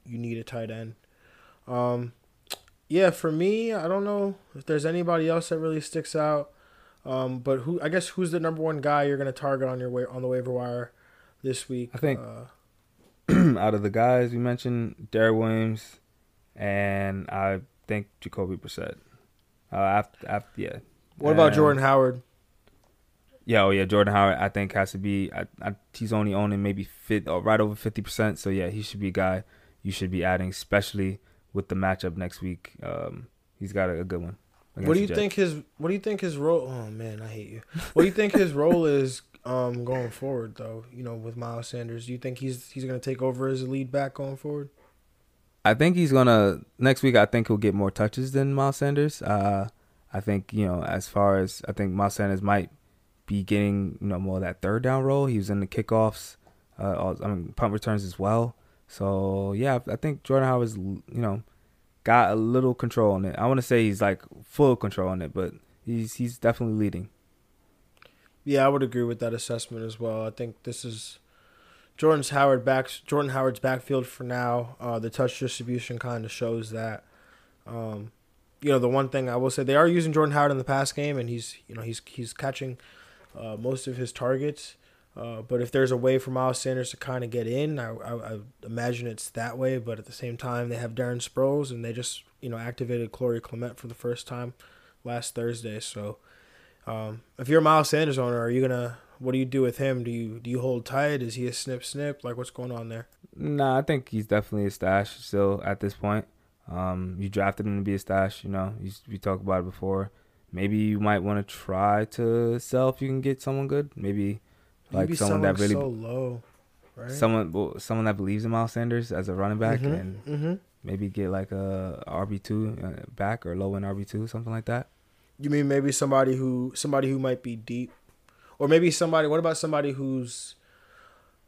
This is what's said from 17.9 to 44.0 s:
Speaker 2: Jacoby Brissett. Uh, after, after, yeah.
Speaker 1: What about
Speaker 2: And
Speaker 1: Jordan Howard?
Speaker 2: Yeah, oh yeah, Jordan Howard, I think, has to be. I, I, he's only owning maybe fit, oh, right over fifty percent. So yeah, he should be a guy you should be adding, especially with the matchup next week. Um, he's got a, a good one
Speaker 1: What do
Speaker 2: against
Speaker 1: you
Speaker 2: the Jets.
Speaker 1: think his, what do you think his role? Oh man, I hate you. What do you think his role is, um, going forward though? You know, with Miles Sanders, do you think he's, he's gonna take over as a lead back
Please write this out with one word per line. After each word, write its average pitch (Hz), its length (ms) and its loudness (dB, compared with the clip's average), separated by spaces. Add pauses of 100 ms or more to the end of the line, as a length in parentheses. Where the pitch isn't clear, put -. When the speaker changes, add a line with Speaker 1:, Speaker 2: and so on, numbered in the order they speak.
Speaker 2:
Jacoby 92 380 -6
Brissett. - 380 -10 (760)
Uh, - 60 -4
after, 98 500 0
after, 104 340 -6
yeah. - 160 -6 (400)
Speaker 1:
What 151 140 2
about 156 160 10
Speaker 2:
And 143 80 6
Speaker 1:
Jordan 147 260 6
Howard? 131 400 4 (1200)
Speaker 2:
Yeah, 107 180 6
oh 98 60 6
yeah, 98 160 4
Jordan 101 280 6
Howard, 98 240 6
I 95 120 0
think, 98 240 -4
has 98 180 0
to - 60 -8
be. 98 340 -2
I, 90 140 -8 (160)
I, 101 140 -6 (180)
he's 113 180 -6
only 104 220 0
owning 101 280 0
maybe 98 220 0
fit, 104 440 -2
oh, 87 120 0
right 107 220 4
over 104 140 2
fifty 107 260 -6
percent. 104 380 -2
So 104 100 -4
yeah, 95 200 -2
he 104 120 -6
should 104 180 -10
be 101 80 -2
a 92 40 -2
guy 92 320 0 (380)
you 98 120 -4
should 92 180 -4
be 90 120 -2
adding, 92 260 0
especially 98 720 -2 (340)
with 98 160 -4
the 95 60 -4
matchup 92 420 -2
next 90 240 -8
week. 92 320 -10 (100)
Um, - 440 -10 (300)
he's 98 160 -10
got 95 160 0
a, 85 120 -4
a - 20 -4
good 90 180 -6
one 90 160 -10 (380)
Speaker 1:
What 92 80 -6
do - 0 -
Speaker 2:
against 160 160 4
Speaker 1:
you 202 80 2
Speaker 2:
the - 0 -
Jets. - 120 0
Speaker 1:
think 202 140 0
his, 175 220 0 (220)
what 156 100 -4
do 190 80 0
you 202 40 -4
think 208 220 -4
his 165 160 -4
role? 151 320 2
Oh 113 220 -8
man, 110 320 -10
I 113 40 -12
hate 110 220 -12
you. 113 120 -14 (320)
What 165 100 8
do 185 40 8
you 185 60 0
think 208 200 2
his 180 200 6
role 165 320 6
is, 135 380 2 (220)
um, 123 380 -2
going 123 280 -2
forward 120 460 -6
though? 113 360 -12
You 123 100 -14
know, 117 120 -8
with 113 200 -10
Miles 117 320 -8
Sanders, 117 380 -10
do 123 60 -10
you 123 80 -8
think 127 180 -8
he's, 127 320 -8
he's 135 160 -8
gonna 127 140 -4
take 127 240 -4
over 131 240 -2
as 131 160 -2
a - 20 -6
lead 131 260 -4
back 139 220 -2